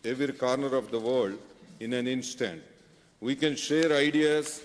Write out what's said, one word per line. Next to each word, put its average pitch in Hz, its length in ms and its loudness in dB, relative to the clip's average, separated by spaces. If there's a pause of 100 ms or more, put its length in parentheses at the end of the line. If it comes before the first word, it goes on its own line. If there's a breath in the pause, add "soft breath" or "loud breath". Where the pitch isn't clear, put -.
every 131 280 -2
corner 131 420 0
of 107 160 -2
the 113 80 -2
world 113 400 0 (400)
in 113 140 -6
an 123 160 -2
instant. 120 540 -6 (580 soft breath)
We 131 160 -2
can 147 180 2
share 156 380 2
ideas 151 720 2